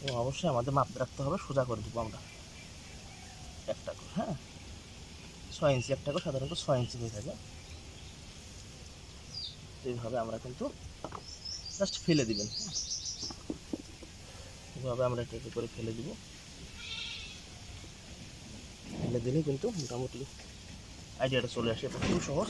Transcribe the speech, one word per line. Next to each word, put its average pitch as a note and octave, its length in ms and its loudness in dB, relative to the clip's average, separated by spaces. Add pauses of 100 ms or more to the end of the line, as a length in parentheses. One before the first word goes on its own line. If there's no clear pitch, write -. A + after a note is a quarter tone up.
এবং C3+ 120 2
অবশ্যই C3+ 340 4
আমাদের B2 240 6
মাপ C#3 220 10
রাখতে C3 280 0
হবে, D3+ 140 4 (100)
সোজা C3+ 160 6
করে A#2 180 2
দিব A2+ 160 -2
আমরা A2 220 0 (1500)
একটা - 240 -4
করে, - 240 -8
হ্যাঁ, F3+ 200 2 (1200)
ছয় D3 140 10
ইঞ্চি C3 200 4
একটা - 180 0
করে E3+ 120 2
সাধারণত C3+ 300 0
ছয় C#3+ 260 4
ইঞ্চি A#2+ 180 2
হয়ে A#2 120 0
থাকে। A2 220 -4 (2500)
এইভাবে A#2+ 300 2
আমরা A2+ 180 2
কিন্তু B2+ 320 -2 (1080)
just G3 160 4 (100)
ফেলে D3+ 200 10
দিবেন, G#2+ 220 4
হ্যাঁ, - 260 -2 (2000)
এইভাবে B2+ 300 4
আমরা B2 160 4
এটা A#2 340 -4
করে A#2 200 2
ফেলে A2+ 160 0
দিব, A#2 160 -2 (3000)
ফেলে A#2+ 180 4
দিলেই B2+ 240 6
কিন্তু C#3+ 260 4
মোটামুটি B2+ 560 -2 (960)
আইডিয়াটা B2+ 280 6
চলে A#2 240 4
আসে। A2 140 2
এটা - 220 0
খুবই F3+ 200 8
সহজ D3+ 220 4